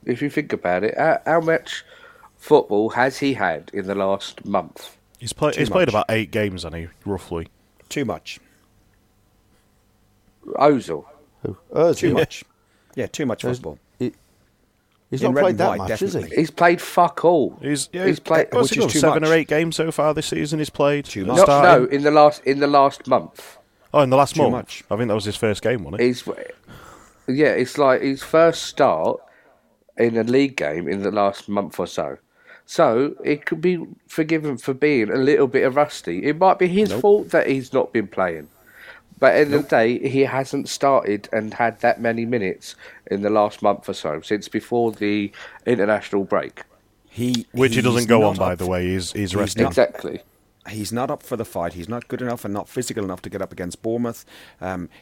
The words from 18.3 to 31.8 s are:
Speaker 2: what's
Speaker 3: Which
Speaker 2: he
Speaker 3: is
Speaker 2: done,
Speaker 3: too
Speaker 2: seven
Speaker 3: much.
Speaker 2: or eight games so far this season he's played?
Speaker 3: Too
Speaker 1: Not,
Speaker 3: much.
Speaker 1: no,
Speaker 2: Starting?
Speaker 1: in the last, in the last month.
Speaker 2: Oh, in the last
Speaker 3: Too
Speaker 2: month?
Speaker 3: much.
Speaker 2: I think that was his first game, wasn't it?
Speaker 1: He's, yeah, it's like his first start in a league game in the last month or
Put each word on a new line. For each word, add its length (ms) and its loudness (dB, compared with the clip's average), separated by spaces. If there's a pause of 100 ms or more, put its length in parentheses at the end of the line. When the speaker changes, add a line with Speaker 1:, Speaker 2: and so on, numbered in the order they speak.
Speaker 2:
what's 200 2
Speaker 3:
Which 40 -2
Speaker 2:
he 40 2
Speaker 3:
is 60 2
Speaker 2:
done, 80 0
Speaker 3:
too 60 2
Speaker 2:
seven 240 4
Speaker 3:
much. 60 2
Speaker 2:
or 60 4
eight 120 2
games 280 0
so 160 -2
far 220 0
this 140 -6
season 320 -4
he's 100 -4
played? 360 0
Speaker 3:
Too 200 -6
Speaker 1:
Not, 120 0
Speaker 3:
much. 100 10
Speaker 1:
no, 140 6
Speaker 2:
Starting? 340 6
Speaker 1:
in 80 0
the 80 4
last, 320 6
in 160 0
the 80 2
last 400 2
month. 500 -4 (360)
Speaker 2:
Oh, 80 4
in 80 4
the 80 4
last 180 4
Speaker 3:
Too 80 2
Speaker 2:
month? 80 4
Speaker 3:
much. 380 -8
Speaker 2:
I 80 -2
think 120 -2
that 60 0
was 100 -2
his 100 -4
first 260 -2
game, 220 -2
wasn't 180 -6
it? 60 4
Speaker 1:
He's, 200 -4 (1000)
yeah, 220 2
it's 280 -2
like 240 4
his 220 -4
first 400 2
start 560 0 (800)
in 200 2
a 60 2
league 320 0
game 320 -4
in 160 -4
the 80 -2
last 380 -2
month 300 -6
or 80 -4